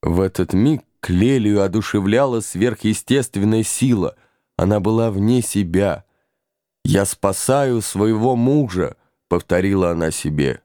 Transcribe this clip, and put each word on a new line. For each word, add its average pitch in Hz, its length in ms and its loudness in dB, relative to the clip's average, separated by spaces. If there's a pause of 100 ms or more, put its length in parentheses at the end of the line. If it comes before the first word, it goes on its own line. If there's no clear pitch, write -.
В 85 180 0
этот 95 320 -2
миг 120 300 0 (220)
Клелию 104 580 2
одушевляла 107 800 0
сверхъестественная 110 1200 0
сила. 110 540 0 (400)
Она 98 240 2
была 110 300 0
вне 107 320 0
себя. 92 640 -2 (760)
«Я 196 220 2
спасаю 131 760 0
своего 110 540 0
мужа», 117 600 0 (320)
повторила 90 640 0
она 82 200 -2
себе. 73 540 -4